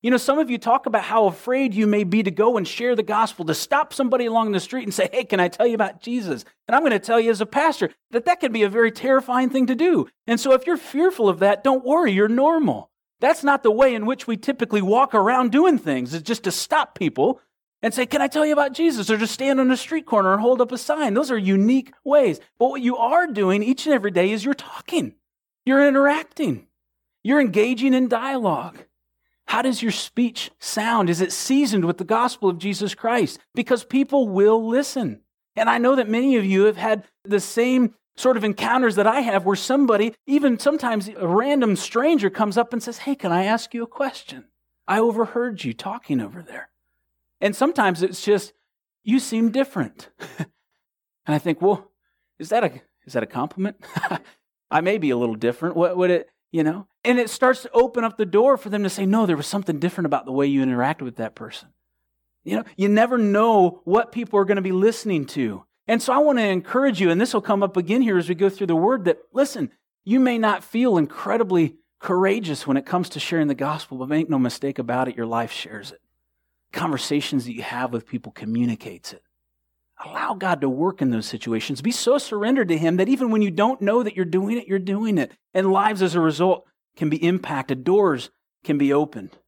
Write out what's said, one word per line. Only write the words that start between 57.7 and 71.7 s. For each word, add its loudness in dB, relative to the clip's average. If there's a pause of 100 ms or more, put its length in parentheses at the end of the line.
open 2
up -4
the -2
door 4
for -14
them -2
to -2
say, -4
"No, 2
there 2
was -6
something -4
different -4
about -2
the -10
way 2
you 2
interacted 0
with -10
that -8
person." -18 (760)
You -4
know, -4 (120)
you 0
never 4
know 2
what 2
people -2
are 2
gonna 0
be -2
listening 0
to. -6 (220)
And 0
so -2
I 4
wanna 4
encourage 0
you, 4
and 2
this 0
will 0
come 0
up -2
again 0
here 2
as -2
we -2
go 0
through -4
the 0
word, 0
that, 0 (140)
listen, -2 (340)
you 2
may 2
not 0
feel 0
incredibly 0 (240)